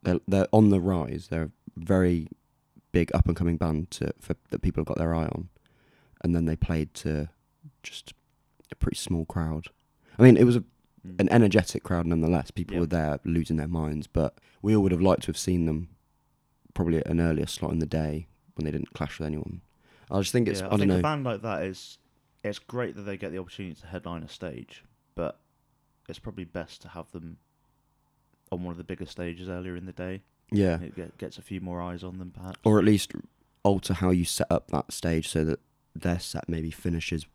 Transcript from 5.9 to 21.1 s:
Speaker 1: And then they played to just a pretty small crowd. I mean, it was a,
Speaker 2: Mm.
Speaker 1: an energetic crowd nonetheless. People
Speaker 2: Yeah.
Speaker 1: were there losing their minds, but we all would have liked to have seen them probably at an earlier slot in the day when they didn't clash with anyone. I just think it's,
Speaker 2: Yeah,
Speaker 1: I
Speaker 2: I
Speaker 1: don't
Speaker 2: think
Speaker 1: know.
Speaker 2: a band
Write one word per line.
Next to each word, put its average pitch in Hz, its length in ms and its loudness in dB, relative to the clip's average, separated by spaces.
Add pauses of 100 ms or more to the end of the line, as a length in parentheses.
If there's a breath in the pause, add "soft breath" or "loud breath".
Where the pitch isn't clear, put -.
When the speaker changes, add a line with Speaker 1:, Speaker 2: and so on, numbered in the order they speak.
Speaker 1:
And 85 140 2
then 82 100 2
they 80 100 2
played 78 400 -2
to 78 340 -4 (520)
just - 320 -16 (580)
a - 40 -14
pretty - 220 -2
small 82 280 -4
crowd. 80 420 -4 (500 soft breath)
I - 60 6
mean, 127 140 12
it 101 80 8
was 120 120 4
a, - 60 -2 (420)
Speaker 2:
Mm. 92 140 -14
Speaker 1:
an 98 140 2
energetic 104 500 4
crowd 85 220 0
nonetheless. 82 440 2
People - 260 -6
Speaker 2:
Yeah. 87 40 0
Speaker 1:
were 85 60 2
there 76 400 0
losing 82 320 0
their 76 100 -2
minds, 78 400 -4
but - 300 -2 (240 soft breath)
we 104 120 4
all 107 100 6
would 95 100 4
have 85 80 2
liked 92 220 4
to - 40 -8
have 82 100 -4
seen 87 280 0
them 80 240 -2 (840)
probably 82 260 2
at - 80 -6
an 82 120 0
earlier 78 260 2
slot - 280 -6
in 82 60 0
the 78 60 -2
day 78 420 -4 (280)
when - 80 -6
they 76 80 -4
didn't - 220 -6
clash - 260 -8
with 80 60 -6
anyone. 76 340 -8 (500 soft breath)
I 98 120 -2
just 95 100 -4
think 120 160 2
it's, 95 140 -2
Speaker 2:
Yeah, 95 60 -8
Speaker 1:
I - 0 -
Speaker 2:
I - 40 -8
Speaker 1:
don't 104 80 2
Speaker 2:
think 98 120 4
Speaker 1:
know. 90 80 4
Speaker 2:
a - 20 2
band 147 240 0